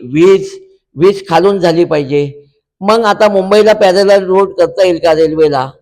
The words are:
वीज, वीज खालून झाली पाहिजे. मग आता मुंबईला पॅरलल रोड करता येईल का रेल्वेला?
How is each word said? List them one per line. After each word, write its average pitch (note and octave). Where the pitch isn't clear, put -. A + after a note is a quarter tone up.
वीज, E3
वीज G3
खालून F#3
झाली E3+
पाहिजे. C#3+
मग G#3+
आता G#3
मुंबईला G#3
पॅरलल G3
रोड F#3+
करता E3+
येईल F3
का E3
रेल्वेला? D3+